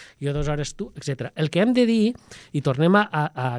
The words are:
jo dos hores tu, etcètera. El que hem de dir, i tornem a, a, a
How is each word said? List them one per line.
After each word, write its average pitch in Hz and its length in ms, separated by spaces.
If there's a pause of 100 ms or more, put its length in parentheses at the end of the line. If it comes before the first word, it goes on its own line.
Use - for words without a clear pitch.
(200)
jo 143 160
dos 147 120
hores 147 280
tu, - 200
etcètera. 131 380
El 156 160
que 170 140
hem 247 100
de 247 140
dir, 226 260 (380)
i 143 100
tornem 151 380
a, 208 80
a, 151 240
a 131 160 (100)